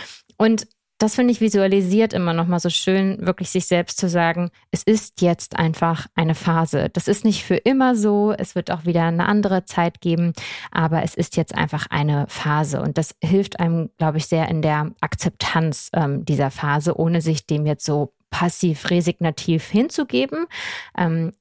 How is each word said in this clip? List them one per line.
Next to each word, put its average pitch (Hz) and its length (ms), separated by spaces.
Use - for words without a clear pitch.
Und 220 280
das 214 120
finde 247 180
ich - 80
visualisiert 196 720
immer 175 200
noch 170 140
mal 175 140
so 175 80
schön, 190 560
wirklich 180 240
sich 185 160
selbst 175 320
zu 190 100
sagen, 170 440
"Es - 120
ist - 380
jetzt - 380
einfach 165 560
eine 165 180
Phase. 165 600
Das - 160
ist 202 160
nicht 208 180
für 185 120
immer 262 400
so. 208 420
Es - 180
wird 170 160
auch 165 140
wieder 170 180
eine 170 220
andere 196 400
Zeit 170 340
geben, 170 320
aber 160 320
es - 120
ist - 200
jetzt - 200
einfach 156 340
eine 147 400
Phase." 147 520
Und 151 160
das 160 240
hilft 196 380
einem, 165 380
glaube 156 200
ich, 156 100
sehr 160 200
in 160 140
der 151 300
Akzeptanz, - 920
ähm, 139 300
dieser 139 280
Phase, 147 460
ohne 165 220
sich 160 280
dem 151 180
jetzt 151 180
so 147 300
passiv 175 600
resignativ 170 800
hinzugeben, 269 760
ähm, 165 440